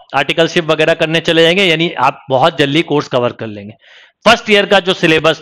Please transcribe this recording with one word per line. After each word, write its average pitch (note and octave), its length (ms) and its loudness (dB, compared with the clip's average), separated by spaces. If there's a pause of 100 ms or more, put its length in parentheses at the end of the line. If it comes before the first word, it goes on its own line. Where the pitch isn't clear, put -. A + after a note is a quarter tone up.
(160)
आर्टिकलशिप D#3+ 500 0
वगैरह D#3 280 0
करने E3 260 -2
चले D#3+ 220 0
जाएंगे, F3 220 2
यानी E3 280 0
आप C3 380 -2
बहुत C3+ 280 2
जल्दी D3 240 0
कोर्स D3+ 260 -2
कवर A#2+ 240 -2
कर A2+ 160 -12
लेंगे। G#2 260 -14 (520)
फर्स्ट A3 240 2
ईयर G3+ 160 4
का G3 140 2
जो F3+ 140 -2
सिलेबस D#3+ 480 0